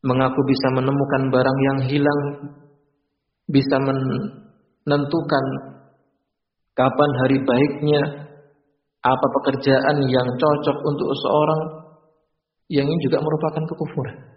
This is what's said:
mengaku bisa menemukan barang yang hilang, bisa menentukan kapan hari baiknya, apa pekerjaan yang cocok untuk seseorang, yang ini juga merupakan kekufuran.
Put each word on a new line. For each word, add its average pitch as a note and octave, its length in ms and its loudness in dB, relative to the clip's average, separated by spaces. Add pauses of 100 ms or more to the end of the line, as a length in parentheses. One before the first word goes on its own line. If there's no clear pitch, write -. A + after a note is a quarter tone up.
mengaku C3 400 0
bisa C3+ 240 2
menemukan C3+ 640 0
barang C3 320 2
yang C3+ 120 0 (120)
hilang, C#3+ 300 2 (1300)
bisa C3+ 320 2
menentukan C#3+ 1600 -2 (1300)
kapan C3+ 400 4
hari C3 240 2
baiknya, D3 600 2 (1000)
apa B2+ 240 2 (160)
pekerjaan C3+ 640 2
yang B2+ 220 2 (100)
cocok D3 400 0
untuk C#3+ 320 -2
seseorang, D3+ 520 0 (1080)
yang C#3 160 2
ini D#3+ 160 0
juga C#3 160 0
merupakan D#3 480 -2
kekufuran. C#3+ 500 -6 (200)